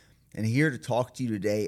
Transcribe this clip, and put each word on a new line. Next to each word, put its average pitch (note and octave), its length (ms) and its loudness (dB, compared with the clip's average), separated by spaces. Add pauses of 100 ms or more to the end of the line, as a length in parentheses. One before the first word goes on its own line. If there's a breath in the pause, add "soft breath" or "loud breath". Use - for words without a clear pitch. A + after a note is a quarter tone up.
(340 loud breath)
and G#2 120 -4
here C3+ 240 2
to B2 80 -6
talk A#2+ 380 -2
to C3 80 -6
you B2 40 -2
today G#2 400 0